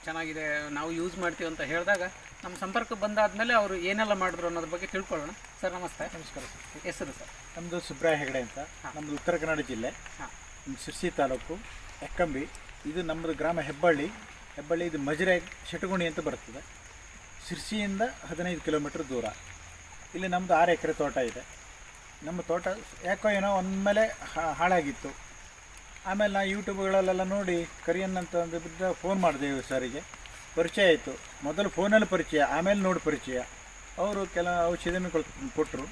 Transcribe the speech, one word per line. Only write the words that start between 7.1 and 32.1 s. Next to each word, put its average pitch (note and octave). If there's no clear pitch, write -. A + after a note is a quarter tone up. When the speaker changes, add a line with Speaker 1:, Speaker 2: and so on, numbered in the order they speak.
Speaker 1:
ಸರ್? -
Speaker 2:
ನಮ್ಮದು E3+
ಸುಬ್ರಾಯ D#3+
ಹೆಗಡೆ C3+
ಅಂತ. A#2+
Speaker 1:
ಹಾ. D3
Speaker 2:
ನಮ್ಮದು D3+
ಉತ್ತರ E3+
ಕನ್ನಡ D#3
ಜಿಲ್ಲೆ, B2
Speaker 1:
ಹಾ. -
Speaker 2:
ಸಿರ್ಸಿ -
ತಾಲೂಕು, C#3
ಎಕ್ಕಂಬಿ. D3
ಇದು D#3
ನಮ್ಮದು D#3+
ಗ್ರಾಮ E3
ಹೆಬ್ಬಳ್ಳಿ. D3
ಹೆಬ್ಬಳ್ಳಿ E3
ಇದು D#3+
ಮಜಿರೆ D#3
ಶೆಟಗುಣಿ F3+
ಅಂತ D#3+
ಬರ್ತದೆ. B2
ಸಿರ್ಸಿಯಿಂದ G3
ಹದಿನೈದು F3
ಕಿಲೋಮೀಟರ್ D3+
ದೂರ. B2
ಇಲ್ಲಿ F#3
ನಮ್ಮದು F3+
ಆರು E3+
ಎಕರೆ D#3+
ತೋಟ D3
ಇದೆ. B2
ನಮ್ಮ E3+
ತೋಟ F3
ಯಾಕೋ F#3+
ಏನೋ G3+
ಒಮ್ಮೆಲೆ G3
ಹಾ-, D#3+
ಹಾಳಾಗಿತ್ತು. D#3
ಆಮೇಲೆ G3+
ನಾ G3
YouTube-ಗಳಲ್ಲೆಲ್ಲ F#3+
ನೋಡಿ F#3
ಕರಿಯನ್ F#3
ಅಂತ F3+
ಒಂದು E3+
ಬಿದ್ದ E3+
ಫೋನ್ F#3+
ಮಾಡಿದೆ C#3
ಸರಿಗೆ, C3
ಪರಿಚಯ E3+
ಆಯಿತು. D3
ಮೊದಲು E3
ಫೋನಲ್ಲಿ G3+
ಪರಿಚಯ, D#3